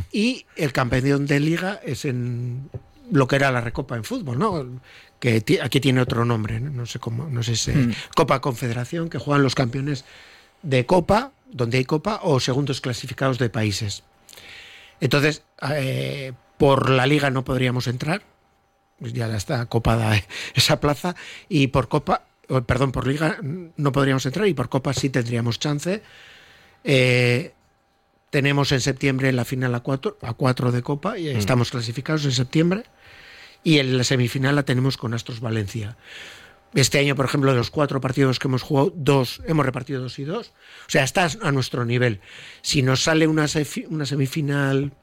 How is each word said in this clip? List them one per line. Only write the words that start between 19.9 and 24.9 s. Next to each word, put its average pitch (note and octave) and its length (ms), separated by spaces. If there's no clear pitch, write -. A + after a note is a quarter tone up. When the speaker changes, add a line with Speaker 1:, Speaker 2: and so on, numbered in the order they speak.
Speaker 2:
<laughs> - 180
esa - 240
plaza, D3 340
y C#3 200
por B2+ 200
Copa, - 360
o, C3 140
perdón, B2 300
por A#2+ 140
liga D3 360
no D#3+ 500
podríamos C3+ 340
entrar, F3 220
y E3+ 60
por C3 140
Copa C#3 240